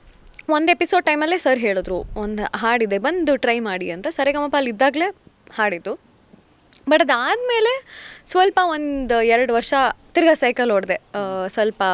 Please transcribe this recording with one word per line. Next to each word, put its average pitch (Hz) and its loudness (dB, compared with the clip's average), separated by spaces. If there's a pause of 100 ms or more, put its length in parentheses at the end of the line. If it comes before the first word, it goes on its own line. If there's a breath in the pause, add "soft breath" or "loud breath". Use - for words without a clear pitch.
(480)
ಒಂದ್ 320 2
ಎಪಿಸೋಡ್ 349 0
ಟೈಮಲ್ಲೇ 311 0
ಸರ್ 262 2
ಹೇಳಿದ್ರು, 190 -2 (120)
"ಒಂದ್ 214 -6 (160)
ಹಾಡಿದೆ, 220 0
ಬಂದು 294 0
ಟ್ರೈ 233 0
ಮಾಡಿ" 185 -6
ಅಂತ. 175 -10
ಸರೆಗಮಪ 285 -2
ಅಲ್ಲಿ 269 0
ಇದ್ದಾಗ್ಲೇ 277 0 (400)
ಹಾಡಿದ್ದು. 202 -2 (920)
But 311 4
ಅದಾದ್ಮೇಲೆ 453 0 (420 loud breath)
ಸ್ವಲ್ಪ 381 2
ಒಂದ್ 285 -4
ಎರಡ್ 233 2
ವರ್ಷ 240 0 (380)
ತಿರ್ಗಾ 330 4
ಸೈಕಲ್ 247 0
ಹೊಡ್ದೆ. 190 0
ಆ, 190 -6
ಸ್ವಲ್ಪ 214 -2 (120)